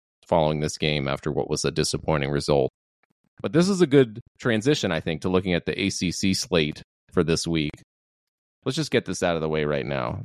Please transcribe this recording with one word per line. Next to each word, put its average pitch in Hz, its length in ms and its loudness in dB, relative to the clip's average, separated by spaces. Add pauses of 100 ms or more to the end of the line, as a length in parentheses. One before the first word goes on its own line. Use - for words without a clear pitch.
(280)
following 78 320 2
this 76 180 -4
game 76 300 -2
after 69 240 -4
what 69 180 -4
was 76 160 -2
a 71 60 0
disappointing 73 580 -2
result. 71 400 0 (720)
But 101 120 -6
this 175 160 4
is 190 120 2
a 165 60 4
good 123 340 4 (180)
transition, 113 520 0
I 82 80 0
think, 82 220 -4
to 95 80 -2
looking 92 260 2
at 80 100 0
the - 160 -4
A 98 80 2
C 90 220 -2
C 95 240 0
slate 78 480 0 (280)
for 90 120 2
this 78 240 0
week. 78 240 0 (920)
Let's 131 120 -4
just 156 160 -4
get 120 140 2
this 92 180 -6
out 87 120 2
of 80 60 -2
the 78 80 0
way 78 160 0
right 71 200 -2
now. 65 400 -4